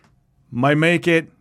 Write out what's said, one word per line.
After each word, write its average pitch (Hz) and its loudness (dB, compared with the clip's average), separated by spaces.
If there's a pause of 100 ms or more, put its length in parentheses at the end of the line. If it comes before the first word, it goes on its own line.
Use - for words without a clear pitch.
(500)
might 135 0
make 165 0
it, 165 0 (100)